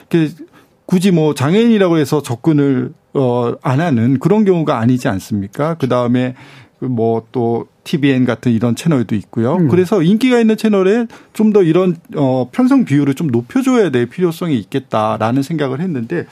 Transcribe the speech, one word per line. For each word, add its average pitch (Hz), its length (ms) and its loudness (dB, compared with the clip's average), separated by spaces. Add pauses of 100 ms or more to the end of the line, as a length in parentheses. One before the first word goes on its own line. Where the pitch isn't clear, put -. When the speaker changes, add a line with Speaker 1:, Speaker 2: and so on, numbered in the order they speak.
(120)
Speaker 1:
이렇게 160 220 0 (520)
굳이 185 260 2
뭐 156 220 2
장애인이라고 190 640 2
해서 147 240 0
접근을, 139 720 0 (220)
어, 123 480 0
안 131 180 0
하는 131 400 0
그런 208 260 2
경우가 156 320 0
아니지 127 300 0
않습니까? 107 680 -4
그다음에 123 600 -2 (440)
그 - 80 -8
뭐 113 440 -2
또 117 360 -4 (180)
티비엔 135 400 0
같은 120 260 -2
이런 117 240 0
채널도 120 400 -2
있고요. 113 400 -4
Speaker 2:
음. 175 140 2
Speaker 1:
그래서 180 320 2
인기가 226 380 2
있는 220 180 2
채널에 214 500 2 (260)
좀 214 200 2
더 202 100 6
이런, 175 320 2 (200)
어, 131 360 0
편성 254 320 2
비율을 143 300 0
좀 160 140 -4
높여줘야 208 640 0
될 120 160 0
필요성이 165 520 -2
있겠다라는 110 840 -2
생각을 143 360 -4
했는데 156 520 -6